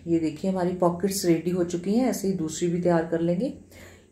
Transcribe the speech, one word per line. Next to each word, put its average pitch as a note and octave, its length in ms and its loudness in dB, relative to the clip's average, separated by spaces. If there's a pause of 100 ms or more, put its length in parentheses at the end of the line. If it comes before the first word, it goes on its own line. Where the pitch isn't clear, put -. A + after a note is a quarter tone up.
ये E3 120 2
देखिए D#3+ 320 -2
हमारी F3+ 220 0
पॉकेट्स F3 520 0
रेडी E3+ 260 2
हो F3+ 120 0
चुकी F3 300 -2
हैं। B3 160 4
ऐसे - 180 -2
ही F#3+ 60 0
दूसरी D#3+ 340 -4
भी F3 140 0
तैयार E3+ 240 2
कर E3 160 -2
लेंगे। F3 380 -2 (520)